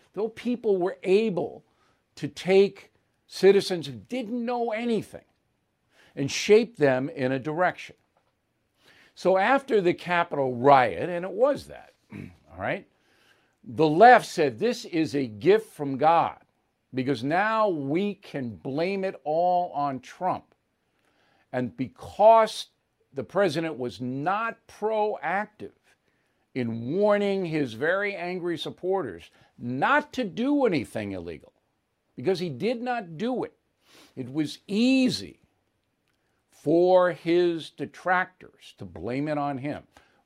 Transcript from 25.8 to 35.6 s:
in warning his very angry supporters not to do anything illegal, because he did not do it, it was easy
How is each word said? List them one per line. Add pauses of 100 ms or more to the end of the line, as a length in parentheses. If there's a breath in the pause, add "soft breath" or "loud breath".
in
warning
his
very
angry
supporters (300 soft breath)
not
to
do
anything
illegal, (640)
because
he
did
not
do
it, (640 soft breath)
it
was
easy (1120)